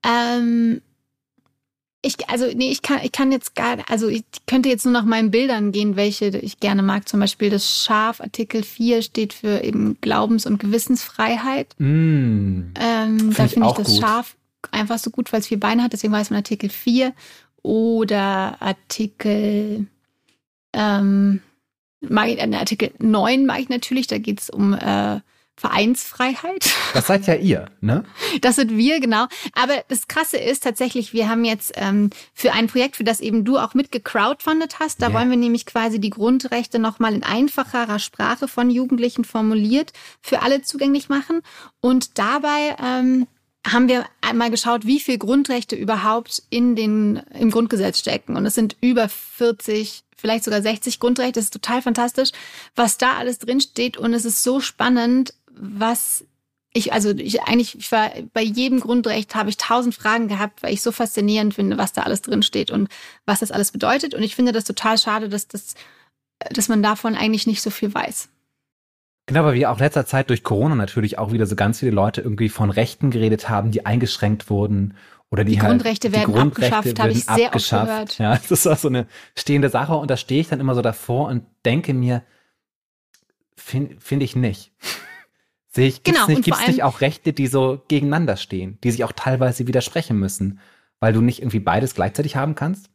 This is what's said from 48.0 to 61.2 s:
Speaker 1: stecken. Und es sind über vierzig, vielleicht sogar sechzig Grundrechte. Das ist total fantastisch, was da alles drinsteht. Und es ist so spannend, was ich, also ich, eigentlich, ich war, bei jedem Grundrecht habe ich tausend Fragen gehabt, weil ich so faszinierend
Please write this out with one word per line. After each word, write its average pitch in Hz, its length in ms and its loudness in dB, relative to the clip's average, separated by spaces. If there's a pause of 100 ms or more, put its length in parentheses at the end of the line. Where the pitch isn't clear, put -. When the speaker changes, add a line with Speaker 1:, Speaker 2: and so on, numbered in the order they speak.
Speaker 1:
stecken. - 360 -4
Und 196 80 0
es 208 120 0
sind 220 240 0
über 240 280 2
vierzig, 214 920 -4 (140)
vielleicht 220 260 -2
sogar 208 200 0
sechzig 220 360 -4
Grundrechte. 247 400 0
Das 220 60 -2
ist - 80 -4
total 240 280 -4
fantastisch, 247 500 0 (440)
was 240 240 0
da 254 140 2
alles 247 260 -4
drinsteht. 247 580 -2
Und 233 180 0
es 226 100 0
ist 226 180 -2
so 254 160 2
spannend, 247 760 2 (200)
was 214 680 -4 (480)
ich, - 200 -2
also 208 180 2
ich, 202 320 -2
eigentlich, - 360 0
ich - 140 -6
war, 214 180 2 (220)
bei 226 100 -2
jedem 247 380 0
Grundrecht 220 560 -2
habe 208 140 -2
ich - 80 -6
tausend 240 360 0
Fragen 220 320 -2
gehabt, 208 380 -4
weil - 100 -2
ich 202 80 -4
so 233 80 0
faszinierend 214 640 0